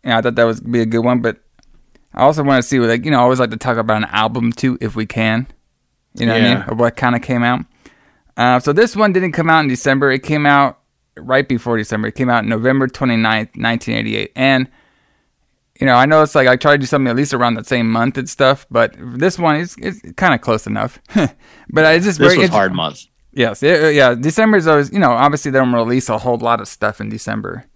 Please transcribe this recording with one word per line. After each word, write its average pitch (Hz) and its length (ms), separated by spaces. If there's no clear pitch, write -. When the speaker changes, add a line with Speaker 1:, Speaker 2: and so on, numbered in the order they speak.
Speaker 1:
You 135 60
know, 113 80
I 113 40
thought 120 140
that 117 100
was 113 160
be 117 180
a 113 60
good 113 200
one, 123 160
but 113 160
I - 100
also 151 180
wanna 135 220
see 131 160
what, 117 100
like, 120 160
you 156 60
know, 135 80
I - 20
always 127 180
like 120 120
to 110 60
talk 117 200
about 110 200
an 107 80
album 117 460
too, 127 300
if 113 140
we 110 100
can. 113 400
You 117 100
know 113 80
what 113 80
I 120 40
mean? 120 120
Speaker 2:
Yeah. 101 120
Speaker 1:
Or 113 60
what 120 200
kinda 120 240
came 120 240
out. 123 220
Uh, 123 240
so 143 140
this 214 220
one 208 180
didn't 185 200
come 165 160
out 160 100
in 151 80
December. 135 440
It 135 120
came 151 240
out 143 320
right 135 300
before 117 300
December. 107 300
It 110 80
came 127 140
out 117 160
November 127 420
twenty-ninth, 113 680
nineteen 117 420
eighty-eight. 110 380
And, 131 320
you 131 60
know, 127 100
I 127 100
know 156 180
it's 147 120
like 135 120
I 127 80
try 147 180
to 143 40
do 139 80
something 135 240
at 117 60
least 143 180
around 120 220
that 110 120
same 117 240
month 117 260
and 135 120
stuff, 139 420
but 117 260
this 131 400
one 156 200
is, 175 200
it's - 240
kinda 190 220
close 110 260
enough. 107 420
<laughs> - 640
But 156 160
I 160 140
just 185 180
Speaker 2:
This 143 120
Speaker 1:
very 180 80
Speaker 2:
was 190 80
Speaker 1:
int- 180 80
Speaker 2:
hard 95 200
month. 80 300
Speaker 1:
Yes, 117 300
it, 156 220
uh, 160 60
yeah. 135 260
December 208 420
is 160 100
always, 147 240
you 196 60
know, 151 140
obviously 139 400
they 135 80
don't 127 120
release 120 380
a 110 80
whole 120 200
lot 117 220
of 101 80
stuff - 320
in 107 100
December 107 540